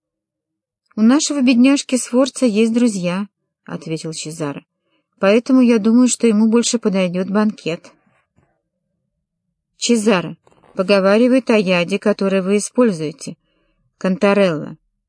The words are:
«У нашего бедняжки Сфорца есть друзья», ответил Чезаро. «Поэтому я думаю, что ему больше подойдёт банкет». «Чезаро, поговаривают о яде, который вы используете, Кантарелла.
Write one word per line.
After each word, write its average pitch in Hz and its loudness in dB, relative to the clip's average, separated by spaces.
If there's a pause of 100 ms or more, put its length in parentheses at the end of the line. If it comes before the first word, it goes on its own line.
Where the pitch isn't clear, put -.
(960)
«У 214 0
нашего 285 2
бедняжки 262 2
Сфорца 254 -2
есть 226 0
друзья», 196 -2 (360)
ответил 160 -10
Чезаро. 156 -10 (540)
«Поэтому 240 2
я 240 4
думаю, 226 4
что - -2
ему 220 2
больше 233 0
подойдёт 185 -2
банкет». 202 -4 (1900)
«Чезаро, 202 -2 (360)
поговаривают 202 2
о 214 2
яде, 180 -2
который 196 -2
вы 196 -2
используете, 175 -4 (600)
Кантарелла. 190 -2 (300)